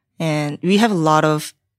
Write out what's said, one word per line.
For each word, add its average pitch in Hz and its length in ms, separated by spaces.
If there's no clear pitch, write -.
And 151 440
we 185 160
have 226 120
a 208 40
lot 156 140
of, 156 300